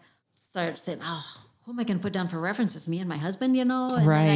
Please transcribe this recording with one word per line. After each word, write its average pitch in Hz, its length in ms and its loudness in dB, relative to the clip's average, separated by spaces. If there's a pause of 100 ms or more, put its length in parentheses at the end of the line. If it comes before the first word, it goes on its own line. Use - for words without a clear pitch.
(340)
started 170 440 -6
saying, 170 240 -8
"Oh, 160 220 -6 (400)
who 240 80 -16
am 240 80 -6
I 233 40 -2
gonna 202 140 0
put 196 160 -4
down 180 140 -2
for 170 120 -6
references? 190 480 -2
Me 165 100 -2
and 185 100 -6
my 160 100 -4
husband, 190 380 0
you 254 80 2
know?" 254 300 0
And 247 80 4
then 151 60 8
I 156 280 6